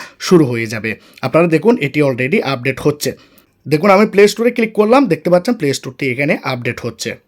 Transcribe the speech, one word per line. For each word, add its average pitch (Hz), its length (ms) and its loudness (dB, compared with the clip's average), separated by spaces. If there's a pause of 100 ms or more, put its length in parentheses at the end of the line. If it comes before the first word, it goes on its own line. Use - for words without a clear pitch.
(200)
শুরু 170 240 4
হয়ে 117 220 -4
যাবে। 110 280 -6 (280)
আপনারা 156 240 2
দেখুন 170 340 2
এটি 147 220 -2
already 131 400 -2
আপডেট 131 380 -4
হচ্ছে। 147 320 -2 (560)
দেখুন 156 220 2
আমি 202 160 6
প্লে 202 220 4
স্টোরে 226 220 -2
ক্লিক 233 220 -2
করলাম, 226 340 4
দেখতে 170 240 -2
পাচ্ছেন 180 240 2
প্লে 147 200 -2
স্টোরটি 131 360 -6
এখানে 143 320 -2
আপডেট 123 380 -6
হচ্ছে। 113 360 -10 (120)